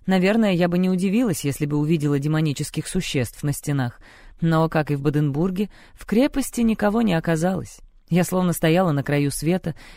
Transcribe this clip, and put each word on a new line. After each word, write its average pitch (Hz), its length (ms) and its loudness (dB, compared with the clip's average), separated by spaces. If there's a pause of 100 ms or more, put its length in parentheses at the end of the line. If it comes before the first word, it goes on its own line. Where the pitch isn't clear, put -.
Наверное, 190 460 4
я 175 160 2
бы 175 100 0
не 185 100 2
удивилась, 190 560 0
если 143 220 -2
бы 147 100 -2
увидела 147 420 0
демонических 151 680 -2
существ - 560 -4
на 143 100 -2
стенах. 139 480 -4 (400)
Но, 160 280 2
как 151 220 0
и 147 40 -2
в 139 80 -4
Баденбурге, 151 680 0 (260)
в - 120 -20
крепости 254 560 0
никого 220 400 2
не 202 120 2
оказалось. 160 680 -2 (280)
Я 175 140 4
словно 180 300 0
стояла 170 400 2
на 143 100 0
краю 143 280 0
света 165 440 -2 (220)